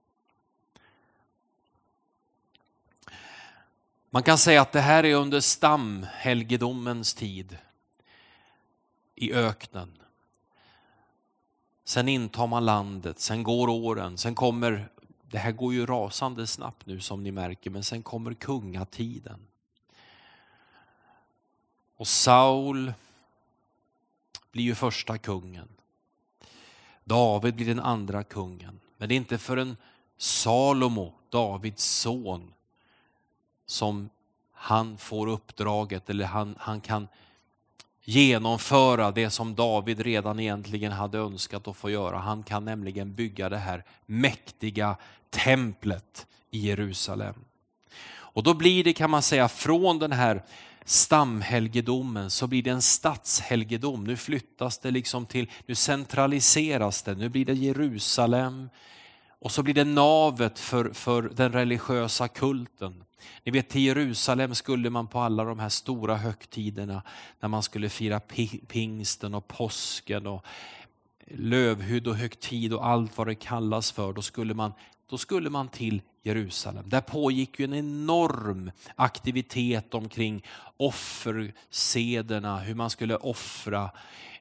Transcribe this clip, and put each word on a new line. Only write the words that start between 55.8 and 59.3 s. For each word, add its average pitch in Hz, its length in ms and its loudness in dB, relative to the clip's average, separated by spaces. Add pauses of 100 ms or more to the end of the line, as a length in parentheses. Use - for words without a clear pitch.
det. 101 120 -4
Nu 110 140 -4
blir 131 160 0
det 131 80 0
Jerusalem. 131 1160 0 (720)